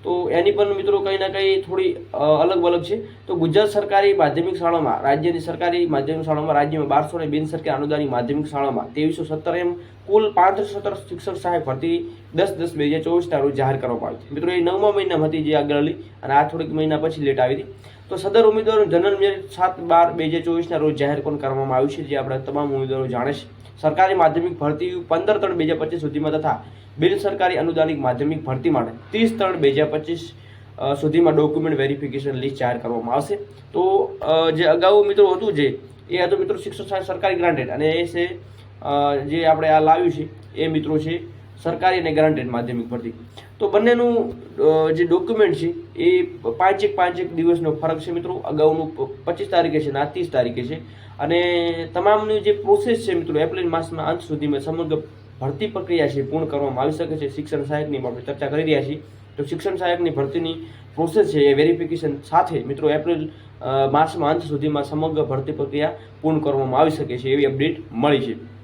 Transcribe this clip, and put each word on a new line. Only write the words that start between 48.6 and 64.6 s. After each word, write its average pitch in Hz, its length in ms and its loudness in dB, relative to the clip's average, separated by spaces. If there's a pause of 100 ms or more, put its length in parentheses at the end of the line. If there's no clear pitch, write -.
પ-, - 300 -8
પચીસ 185 240 -4
તારીખે 170 300 2
છે 143 100 -2
અને 139 100 -4
આ 147 60 0
ત્રીસ 165 260 -6
તારીખે 123 320 -2
છે. 139 120 -8 (440)
અને 170 540 0 (200)
તમામની 214 460 2
જે 208 120 2
પ્રોસેસ 220 560 2
છે 190 60 0
મિત્રો 160 260 -2
એપ્રિલ 170 280 0
માસના 165 360 -4
અંત 165 180 -2
સુધીમાં 147 380 -2
સમગ્ર 160 380 -2 (440)
ભરતી 139 260 -4
પ્રક્રિયા 175 400 0
છે 135 240 -4
પૂર્ણ 160 140 -2
કરવામાં 139 380 -2
આવી 156 80 2
શકે 156 260 -4
છે. 143 180 -6
શિક્ષણ 147 280 -4
સહાયકની 147 340 -4
આપણે 123 240 -6
ચર્ચા 143 260 -6
કરી 147 160 -2
રહ્યા 151 200 0
છીએ, 147 180 -8 (360)
તો 147 60 -6
શિક્ષણ 180 320 -4
સહાયકની 175 340 0
ભરતીની 156 440 -2 (420)
પ્રોસેસ 170 320 2
છે 151 120 0
એ 143 140 6
વેરિફિકેશન 160 680 0
સાથે 156 420 0
મિત્રો 139 260 0
એપ્રિલ, 156 400 0 (320)
અ, 135 300 2
માસમાં 156 380 2
અંત 156 140 0
સુધીમાં 147 400 -2